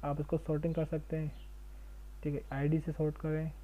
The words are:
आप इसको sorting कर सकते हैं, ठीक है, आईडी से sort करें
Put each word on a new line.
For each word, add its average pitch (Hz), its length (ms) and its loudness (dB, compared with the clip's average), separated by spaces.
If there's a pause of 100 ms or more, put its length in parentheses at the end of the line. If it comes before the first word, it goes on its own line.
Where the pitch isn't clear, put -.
आप 147 160 2
इसको 156 180 2
sorting 156 360 2
कर 160 100 2
सकते 160 320 -2
हैं, 156 160 0 (880)
ठीक 147 120 2
है, - 80 -2 (100)
आईडी 147 280 6
से 156 120 -2
sort 151 240 2
करें 156 360 0 (120)